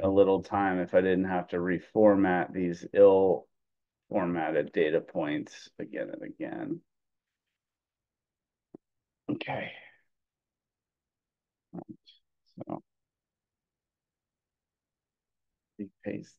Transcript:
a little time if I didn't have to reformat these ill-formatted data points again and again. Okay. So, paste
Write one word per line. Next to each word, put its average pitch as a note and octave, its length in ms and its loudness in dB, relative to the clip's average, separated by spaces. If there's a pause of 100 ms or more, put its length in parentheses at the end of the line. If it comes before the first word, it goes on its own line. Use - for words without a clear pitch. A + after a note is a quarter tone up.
a F#2+ 60 2
little F#2+ 340 4
time F#2+ 380 -2
if F2 140 -8
I F#2 60 6
didn't F#2 260 2
have F2+ 240 -4
to F2+ 80 -4
reformat F2+ 920 2
these F2 400 -4
ill-formatted F2 1800 2
data D#2 280 0
points - 760 -8
again - 340 -10
and - 120 -14
again. - 560 -10 (2500)
Okay. - 400 -8 (3000)
So, G1+ 160 -12 (3250)
paste - 340 -10